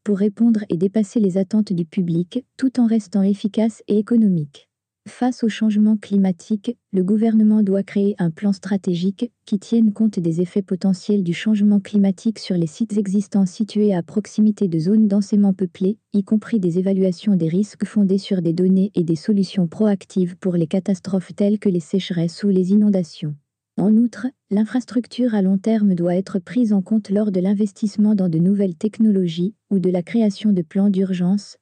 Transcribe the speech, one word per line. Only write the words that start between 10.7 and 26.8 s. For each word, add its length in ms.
du 100
changement 460
climatique 580
sur 180
les 120
sites 300
existants 500
situés 480
à 80
proximité 640
de 100
zones 300
densément 460
peuplées, 440
y 100
compris 360
des 180
évaluations 580
des 120
risques 380
fondées 340
sur 240
des 100
données 400
et 100
des 120
solutions 500
proactives 720
pour 160
les 140
catastrophes 680
telles 220
que 120
les 100
sécheresses 640
ou 60
les 220
inondations. 600
En 200
outre, 300
l'infrastructure 800
à 80
long 160
terme 380
doit 200
être 220
prise 360
en 100